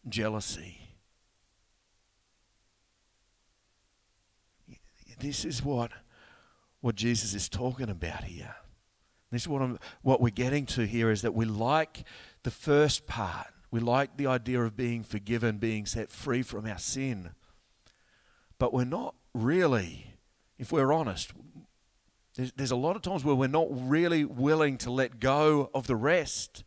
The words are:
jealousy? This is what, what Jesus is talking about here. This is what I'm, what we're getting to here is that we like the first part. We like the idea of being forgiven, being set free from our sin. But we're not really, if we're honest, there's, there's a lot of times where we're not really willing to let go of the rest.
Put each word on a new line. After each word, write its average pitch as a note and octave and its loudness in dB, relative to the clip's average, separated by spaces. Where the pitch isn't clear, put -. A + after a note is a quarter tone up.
jealousy? G#2+ -4
This C#3+ -4
is C3+ -4
what, B2 0
what A#2 0
Jesus A2 0
is G2+ -2
talking B2+ -4
about E2+ -6
here. F2+ -12
This A#2+ -2
is - -6
what C#3 0
I'm, B2 -2
what C3 6
we're A#2+ 6
getting B2+ 0
to A2+ 0
here A2+ 2
is G2+ 0
that A2+ 0
we A2+ 2
like A#2 0
the B2+ -4
first D3 4
part. F#2+ -6
We A#2 0
like B2+ 2
the C#3+ -2
idea B2 0
of A2 -2
being A#2+ -2
forgiven, A2 -2
being G#2+ -2
set A2 -6
free C3 -2
from G#2+ -6
our G#2 -6
sin. A#2 -4
But B2 0
we're B2 2
not A3 -4
really, A#2+ 0
if B2 -8
we're C3+ 4
honest, C3+ -2
there's, B2+ -6
there's C3+ -4
a B2+ 0
lot D#3 0
of G#3 -10
times F3+ -4
where D3 6
we're C3 4
not D#3 2
really D3+ 2
willing C#3+ 2
to B2 -6
let B2+ -2
go C#3+ 4
of C3 -2
the B2 2
rest. D3 0